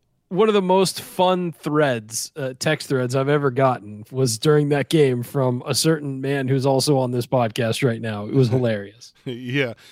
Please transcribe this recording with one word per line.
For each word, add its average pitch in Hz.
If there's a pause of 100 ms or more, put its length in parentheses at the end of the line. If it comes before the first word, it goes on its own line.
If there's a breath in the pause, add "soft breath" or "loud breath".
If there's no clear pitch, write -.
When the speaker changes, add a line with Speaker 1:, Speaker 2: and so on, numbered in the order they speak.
(300)
Speaker 1:
one 208
of 208
the 202
most 185
fun 180
threads, 127
uh, 131
text -
threads 127
I've 135
ever 143
gotten 120
was 127
during 147
that 143
game 131
from 127
a 135
certain 147
man 135
who's 131
also 135
on 127
this 123
podcast 117
right 113
now. 107
It -
was 131
hilarious. 107
Speaker 2:
<laughs> -
Yeah. 123 (180 loud breath)